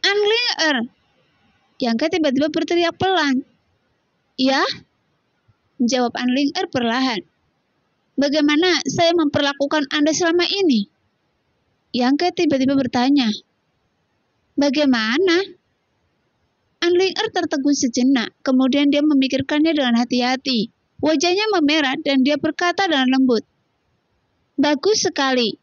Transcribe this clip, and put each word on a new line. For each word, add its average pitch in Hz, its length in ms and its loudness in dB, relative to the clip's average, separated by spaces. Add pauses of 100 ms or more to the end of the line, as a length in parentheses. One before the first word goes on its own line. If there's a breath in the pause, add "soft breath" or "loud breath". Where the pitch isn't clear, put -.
"Anling 415 440 0 (120)
Er!" 311 160 0 (1040)
Yangke 247 320 0
tiba-tiba 302 400 0
berteriak 330 480 0
pelan. 311 400 0 (960)
"Ya?" 269 240 0 (1200)
jawab 240 320 0
Anling 247 400 -2
Er 370 160 -6
perlahan. 240 560 -4 (960)
"Bagaimana 294 640 0
saya 339 320 0
memperlakukan 285 760 -2
Anda 302 220 0
selama 339 320 0
ini?" 302 480 0 (1040)
Yangke 285 400 0
tiba-tiba 277 400 0
bertanya. 254 560 0 (1300)
"Bagaimana?" 285 960 0 (1300)
Anling 359 320 2
Er 440 160 -4
tertegun 302 400 0
sejenak, 254 720 0
kemudian 262 480 2
dia 285 80 2
memikirkannya 294 720 2
dengan 254 240 0
hati-hati. 247 720 -2 (320)
Wajahnya 359 560 0
memerah 294 480 0
dan 269 160 0
dia 285 160 2
berkata 349 480 -2
dengan 277 240 0
lembut, 262 320 2 (1200)
"Bagus 302 480 0
sekali. 262 540 0